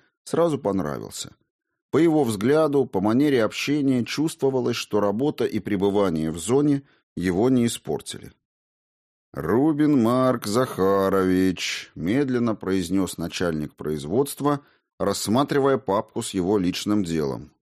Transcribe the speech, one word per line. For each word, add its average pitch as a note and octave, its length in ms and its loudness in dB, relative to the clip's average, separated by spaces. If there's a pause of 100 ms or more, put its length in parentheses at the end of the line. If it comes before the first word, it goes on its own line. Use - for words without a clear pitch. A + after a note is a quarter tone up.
(260)
сразу D#3+ 340 0
понравился. D2 720 -6 (580)
По C3+ 80 2
его D#3 260 4
взгляду, C3+ 600 2
по G2+ 140 -4
манере A#2+ 460 2
общения C3+ 580 0
чувствовалось, C3 720 -2
что - 240 -2
работа A2+ 460 0
и G#2+ 140 -2
пребывание F#2+ 720 0
в E2+ 60 -8
зоне C#3 460 2 (320)
его F2+ 340 2
не B2 160 4
испортили. - 680 -8 (1000)
«Рубин C#3 680 2
Марк B2 460 0
Захарович», F#2+ 1500 0
медленно A#2 640 -2
произнёс F#2 640 -2
начальник E2 560 -4
производства, A2+ 840 -2 (380)
рассматривая C3 800 2
папку A2+ 460 -4
с - 80 -8
его G2 260 0
личным G2 460 0
делом. D2 480 -4 (100)